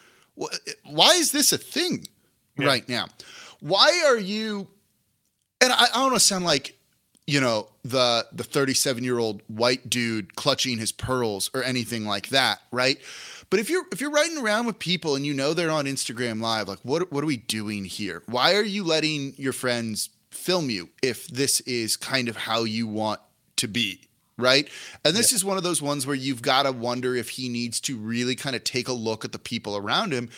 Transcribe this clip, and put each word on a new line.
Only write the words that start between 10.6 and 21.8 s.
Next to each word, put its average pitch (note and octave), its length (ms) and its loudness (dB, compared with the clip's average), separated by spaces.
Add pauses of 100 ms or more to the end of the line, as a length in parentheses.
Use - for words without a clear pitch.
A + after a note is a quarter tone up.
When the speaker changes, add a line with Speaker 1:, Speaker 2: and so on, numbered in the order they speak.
Speaker 1:
his A2 140 -4
pearls A#2 640 -2
or C3 100 -2
anything A#2 420 -2
like G2+ 240 -2
that, B2+ 300 2 (120)
right? B2+ 260 2 (540)
But F#3+ 80 4
if A3+ 100 -2
you're, E4+ 220 0
if - 80 -6
you're D4 120 -4
riding D#4 260 2
around A#3 300 0
with A3+ 100 -4
people E3 380 0
and C#3 100 -2
you D3 80 -2
know C#3 220 0
they're E3 160 0
on D#3 140 0
Instagram B2 540 -4
Live, A2 280 0
like, F#2+ 160 -8
what, E3 280 -2
what C#3 120 -2
are D3+ 40 -2
we D3 100 0
doing G#2+ 460 -6
here? F2+ 440 -8
Why B2 260 4
are G#3 100 4
you G#3 200 -4
letting D#3 540 0
your C3+ 160 -2
friends A#2 560 -2 (200)
film F3 400 -2
you F2+ 200 -6 (120)
if B2 260 -2
this B2 340 0
is A#2 360 -2